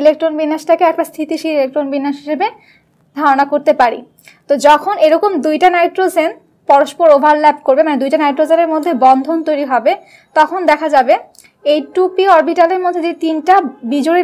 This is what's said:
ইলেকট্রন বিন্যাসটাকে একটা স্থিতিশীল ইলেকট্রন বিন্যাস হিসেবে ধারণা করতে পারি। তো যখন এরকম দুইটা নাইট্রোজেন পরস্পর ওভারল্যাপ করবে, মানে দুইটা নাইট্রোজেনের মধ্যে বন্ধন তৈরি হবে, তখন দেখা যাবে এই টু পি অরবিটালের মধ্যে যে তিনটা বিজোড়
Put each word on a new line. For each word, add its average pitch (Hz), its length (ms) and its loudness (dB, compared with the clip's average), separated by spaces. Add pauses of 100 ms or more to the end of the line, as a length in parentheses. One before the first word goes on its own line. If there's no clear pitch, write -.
ইলেকট্রন 311 380 0
বিন্যাসটাকে 311 500 -2
একটা 330 200 -4
স্থিতিশীল 320 480 -6
ইলেকট্রন 277 360 -4
বিন্যাস 277 280 -4
হিসেবে 294 240 -4 (720)
ধারণা 285 360 0
করতে 294 280 0
পারি। 240 180 0 (500)
তো - 40 0 (140)
যখন 294 280 2 (120)
এরকম 330 240 2 (160)
দুইটা 311 300 2
নাইট্রোজেন 349 560 -2 (360)
পরস্পর 294 480 2
ওভারল্যাপ 302 500 2
করবে, 269 200 2
মানে 285 160 -2
দুইটা 277 220 -2
নাইট্রোজেনের 311 500 0
মধ্যে 311 180 -2 (120)
বন্ধন 262 340 2 (100)
তৈরি 294 240 -2
হবে, 247 200 0 (440)
তখন 311 240 0 (100)
দেখা 311 260 0
যাবে 262 180 4 (580)
এই 302 60 0 (160)
টু 370 80 0 (120)
পি 381 100 0 (100)
অরবিটালের 339 500 0
মধ্যে 349 220 -2
যে 339 60 -4 (120)
তিনটা 320 300 0 (380)
বিজোড় 302 320 0